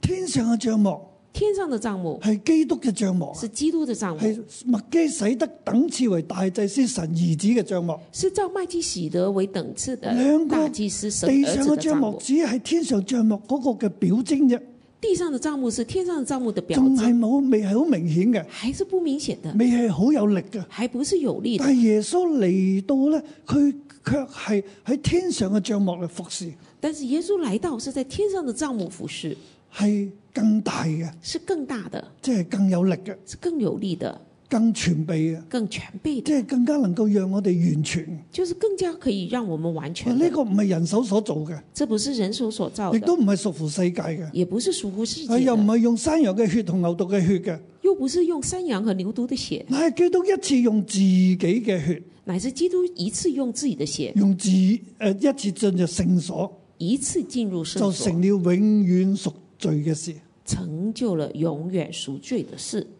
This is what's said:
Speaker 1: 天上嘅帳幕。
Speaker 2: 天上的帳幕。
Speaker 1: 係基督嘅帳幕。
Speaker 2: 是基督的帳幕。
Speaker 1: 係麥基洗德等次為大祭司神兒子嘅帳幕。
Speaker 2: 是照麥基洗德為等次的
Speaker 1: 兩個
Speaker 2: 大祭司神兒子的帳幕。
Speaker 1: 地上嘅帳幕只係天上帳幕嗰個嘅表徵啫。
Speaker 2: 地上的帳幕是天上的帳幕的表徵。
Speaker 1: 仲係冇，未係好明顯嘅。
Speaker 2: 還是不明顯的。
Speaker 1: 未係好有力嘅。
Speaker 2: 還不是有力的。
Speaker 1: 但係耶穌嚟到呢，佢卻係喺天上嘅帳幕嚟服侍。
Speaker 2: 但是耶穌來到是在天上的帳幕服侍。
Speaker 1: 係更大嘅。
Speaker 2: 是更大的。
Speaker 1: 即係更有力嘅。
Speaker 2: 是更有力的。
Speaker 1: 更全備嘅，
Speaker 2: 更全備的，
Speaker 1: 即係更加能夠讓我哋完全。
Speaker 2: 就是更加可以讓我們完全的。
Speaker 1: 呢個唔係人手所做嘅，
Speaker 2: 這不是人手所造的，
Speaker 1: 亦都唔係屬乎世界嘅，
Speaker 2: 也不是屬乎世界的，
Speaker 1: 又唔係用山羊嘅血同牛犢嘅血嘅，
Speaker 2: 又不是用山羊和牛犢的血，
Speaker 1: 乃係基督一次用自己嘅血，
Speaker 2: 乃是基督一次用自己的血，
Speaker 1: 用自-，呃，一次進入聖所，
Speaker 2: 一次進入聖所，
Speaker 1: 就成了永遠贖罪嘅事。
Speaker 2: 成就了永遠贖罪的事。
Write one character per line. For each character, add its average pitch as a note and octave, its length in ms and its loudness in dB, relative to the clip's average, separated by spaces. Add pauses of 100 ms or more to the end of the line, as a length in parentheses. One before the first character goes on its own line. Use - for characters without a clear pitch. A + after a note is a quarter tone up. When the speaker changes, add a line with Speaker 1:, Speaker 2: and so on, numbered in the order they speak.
Speaker 1:
天 F#4 260 -2
上 A#3+ 260 0
嘅 A3+ 80 0
帳 A3+ 140 0
幕。 G3 240 2 (320)
Speaker 2:
天 G#4 240 0
上 F#4+ 120 -2
的 B3 120 -2
帳 G#3 180 -4
幕。 E3+ 240 -6
Speaker 1:
係 G#3 220 0
基 D#4+ 220 4
督 E4 100 0
嘅 C4+ 200 -2
帳 G3 160 0
幕。 F3+ 220 -2
Speaker 2:
是 - 160 -8
基 D4+ 220 -2
督 D#4+ 120 0
的 B3 120 -2
帳 F3+ 180 -4
幕。 D#3 60 -8
Speaker 1:
係 A3 200 0 (280)
麥 A3+ 140 2 (100)
基 E4 160 4
洗 A3+ 280 0
德 A#3+ 140 -2 (140)
等 B3+ 260 2
次 B3+ 180 0
為 F3+ 140 2
大 F#3 260 -2
祭 G3 200 0
司 B3 180 2
神 E3+ 300 -4
兒 E3 200 2
子 F3 120 0
嘅 A3+ 160 4
帳 F#3 180 -2
幕。 E3 160 -4 (140)
Speaker 2:
是 - 180 0
照 G4 200 0
麥 F#4+ 180 -4
基 F4 120 -4
洗 F3 300 -4
德 F3+ 220 0
為 G3 160 0
等 F#3+ 260 -6
次 - 240 -6
的 - 160 -6
Speaker 1:
兩 C#4+ 340 4
個 D#4 80 0
Speaker 2:
大 D#4 140 2
祭 G#3+ 180 -4
司 G#3 220 -4
神 - 180 -2
兒 C#4 160 6
子 C#4 140 2
的 C4+ 60 0
帳 - 20 2
幕。 D4+ 100 4
Speaker 1:
地 - 0 -
上 - 0 -
嘅 - 60 -2
帳 D#4 140 2 (160)
幕 - 80 -6
只 - 160 -2
係 C4 240 2
天 E4 240 0
上 G#3+ 200 0
帳 A#3+ 200 0
幕 G#3 240 2
嗰 C#4 120 0 (160)
個 G3+ 120 -2
嘅 - 20 2
表 F3+ 280 0
徵 C4 200 0 (100)
啫。 A#3+ 140 4 (400)
Speaker 2:
地 G#4 140 2
上 E4 160 -2
的 B3+ 80 -4
帳 D4 180 -4
幕 B3 140 0
是 A#3 120 -2
天 F4+ 220 -2
上 E4 180 -2
的 - 20 -4
帳 C4+ 140 -4
幕 A#3+ 120 -2
的 G3+ 100 -2
表 - 160 0
徵。 C4 60 6
Speaker 1:
仲 C4+ 120 6
係 A#3+ 220 4
冇， B3+ 320 2
未 G#3+ 140 4
係 G3+ 160 2
好 C#4+ 40 4
明 F#3+ 240 2
顯 F3 240 4
嘅。 F#3+ 160 0
Speaker 2:
還 - 240 -6
是 F#4+ 140 -4
不 F#4 160 -2
明 D4 180 -2
顯 - 220 -6
的。 D#3 160 -8
Speaker 1:
未 A#3 140 4
係 A#3+ 200 2
好 G3 220 4
有 G#3 140 2
力 G3+ 120 2 (120)
嘅。 G3 180 -8
Speaker 2:
還 A#3 200 -4
不 B3 140 -4
是 F#4+ 140 0
有 C4 220 -2
力 A3 180 -2
的。 C#4 80 0
Speaker 1:
但 C4+ 100 6
係 B3 60 4
耶 G#3+ 180 6
穌 E4 380 0
嚟 F#3+ 480 2
到 C#4 100 0 (140)
呢， D4+ 140 2 (240)
佢 C#4+ 280 2 (300)
卻 C4 220 0
係 G3+ 360 -2 (220)
喺 C4 160 -2
天 F4+ 300 2
上 G3 200 0
嘅 G#3 80 2
帳 G3+ 200 -2
幕 F#3 140 2
嚟 F3 140 -6
服 - 220 -10
侍。 E3+ 240 -10 (260)
Speaker 2:
但 D4+ 140 -4
是 D4 140 -8
耶 C#4 120 0
穌 F4+ 200 0
來 D4 180 -2
到 D#4 220 -4
是 C4+ 120 -8
在 C4 120 -4
天 G4 260 -2
上 F#4+ 160 -2
的 A#3+ 80 -4
帳 C#4+ 180 -4
幕 G#3 160 -4
服 - 200 -12
侍。 - 280 -8 (400)
Speaker 1:
係 G#3 320 0 (240)
更 G#3+ 300 2
大 - 240 -4
嘅。 E3 240 -2 (140)
Speaker 2:
是 - 160 -6
更 E4+ 260 -4
大 A#3 240 -8
的。 - 180 -10 (140)
Speaker 1:
即 C4 100 -2
係 G3 160 2
更 G3 220 2
有 F3+ 140 2
力 F#3+ 100 4
嘅。 F#3+ 220 -8 (100)
Speaker 2:
是 - 160 -16
更 E4+ 180 -2
有 G3+ 180 0
力 F#3+ 180 -4
的。 - 260 -8 (320)
Speaker 1:
更 A3+ 180 4
全 D#3+ 360 0
備 D#3+ 280 0
嘅， D#3+ 140 -14
Speaker 2:
更 A3+ 180 -4
全 - 160 -8 (200)
備 D4 180 -2
的， - 0 -
Speaker 1:
即 D4+ 120 0
係 B3+ 120 2
更 B3 180 2
加 D4 140 2
能 G3+ 160 2
夠 G#3+ 180 2
讓 F#3+ 200 0
我 G3+ 100 0
哋 F3+ 320 2
完 D3+ 100 0
全。 E3 480 -6
Speaker 2:
就 F4+ 140 -2
是 F4 80 -4
更 G4 240 -2
加 F4 160 -2
可 E4 160 -4
以 C4+ 180 -2
讓 A#3+ 200 -2
我 E3 100 -2
們 E3 160 -2
完 D#3 180 -6
全 A#3 240 -2
的。 C#4 100 4
Speaker 1:
呢 E4+ 60 2
個 C#4+ 120 0
唔 G#3 100 -2
係 G3+ 140 2
人 E3+ 180 2
手 G3+ 160 2
所 G#3 180 2
做 E3 180 -4
嘅， D#3 220 -8 (140)
Speaker 2:
這 - 140 -2
不 A3 100 0
是 C4 160 -2
人 G#3 180 -2
手 A#3 200 -4
所 - 180 -4
造 G3+ 220 -4
的， A3+ 80 2
Speaker 1:
亦 - 20 -6
都 E4+ 160 2
唔 C#4+ 60 4
係 G3+ 120 4
屬 F#3+ 160 -2
乎 D3+ 160 -4
世 D3+ 220 -2
界 F3 120 -6
嘅， D#3+ 300 -6
Speaker 2:
也 F3 140 0
不 F3+ 140 -4
是 F#4 120 -2
屬 A3 200 -4
乎 G3+ 120 -4
世 A#3 180 -6
界 D4+ 60 -10
的， A#3 140 2
Speaker 1:
又 B3+ 140 4
唔 G#3+ 100 4
係 A3 140 4
用 A#3 180 4
山 D#4+ 240 2
羊 G3 160 2
嘅 A3+ 100 4
血 G3 140 2
同 F3+ 200 0
牛 E3+ 140 0
犢 F3 120 -2
嘅 F#3+ 180 2
血 F#3 140 4
嘅， F3 200 -6 (220)
Speaker 2:
又 F#4+ 140 4
不 C4+ 120 -2
是 E4 200 2
用 D#4 160 -2
山 F#4 200 -4
羊 A3 200 -2
和 A3 100 2
牛 F#3 180 -4
犢 A#3+ 140 -2
的 C4 100 -4
血， - 340 -6
Speaker 1:
乃 D4 200 2
係 - 80 -6
基 F4 140 4
督 F4+ 120 2
一 F#4+ 160 2
次 - 180 2
用 G#3+ 280 4
自 - 140 -2
己 F#3 380 6
嘅 F#3+ 460 0
血， D#3+ 200 -2 (220)
Speaker 2:
乃 F3+ 120 -4
是 A3 140 -4
基 D#4 180 0
督 F4+ 160 0 (100)
一 F3 140 -4
次 D#4+ 220 -2
用 B3+ 200 -2
自 A#3 140 -6
己 A#3+ 80 0
的 - 100 -4
血， D3 320 -6
Speaker 1:
用 G3 220 4
自-， F#3+ 120 -2 (500)
呃， G#3+ 140 2
一 C4+ 200 2
次 G3+ 180 -4
進 G3+ 200 0
入 F3+ 160 2
聖 F3+ 340 2
所， F3 400 -6 (160)
Speaker 2:
一 F3+ 180 0
次 C#4 280 -4
進 A3+ 260 -4
入 F3 160 -4
聖 E3+ 140 -6
所， G3+ 120 2
Speaker 1:
就 - 0 -
成 E3+ 300 -2
了 F#3 60 4
永 G3 160 2
遠 F#3+ 760 4
贖 - 140 -4 (240)
罪 D3+ 260 -2
嘅 D#3 120 0
事。 D#3+ 180 -10 (320)
Speaker 2:
成 F3+ 480 -4
就 A3 220 -2
了 D#3 160 -2
永 D#3+ 400 -2
遠 F3+ 200 -2
贖 C3+ 280 -8
罪 F#3+ 240 -4
的 - 140 -12
事。 - 280 -6 (140)